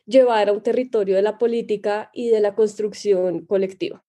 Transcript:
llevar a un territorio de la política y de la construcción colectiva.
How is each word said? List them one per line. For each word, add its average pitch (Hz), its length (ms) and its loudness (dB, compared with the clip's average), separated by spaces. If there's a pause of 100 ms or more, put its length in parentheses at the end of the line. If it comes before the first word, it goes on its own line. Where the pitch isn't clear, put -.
llevar 226 420 4
a 208 60 2
un 208 100 -4
territorio 226 540 0
de 196 40 4
la 214 160 -2
política 214 760 -4
y 240 160 -6
de 220 100 4
la 202 160 0
construcción 202 880 -2
colectiva. - 640 -4